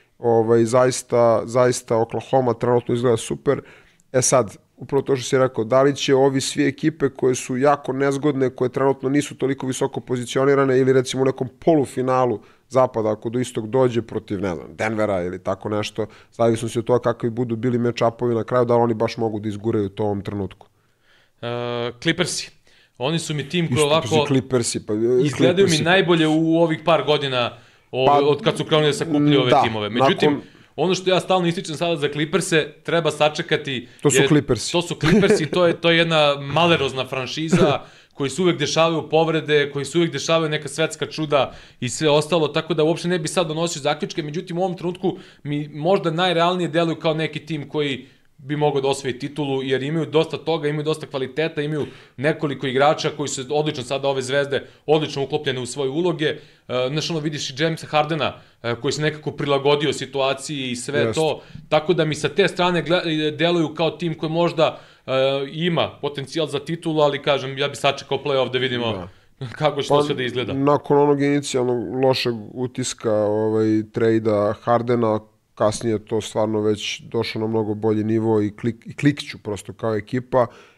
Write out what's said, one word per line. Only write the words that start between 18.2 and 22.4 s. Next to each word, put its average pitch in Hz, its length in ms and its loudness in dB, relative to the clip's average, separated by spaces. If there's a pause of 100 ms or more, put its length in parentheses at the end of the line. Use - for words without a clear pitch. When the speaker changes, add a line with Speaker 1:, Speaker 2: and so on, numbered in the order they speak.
Speaker 1:
na 110 100 -2
kraju, 123 220 2
da 120 100 2
li 117 60 4
oni 117 120 4
baš 113 240 -2
mogu 110 220 -2
da 107 100 -6
izguraju 104 400 -2
to 107 140 -6
u - 20 0
ovom 104 160 -2
trenutku. 98 460 -8 (720)
Speaker 2:
E, 120 100 -12 (500)
Clippersi. - 540 -2 (460)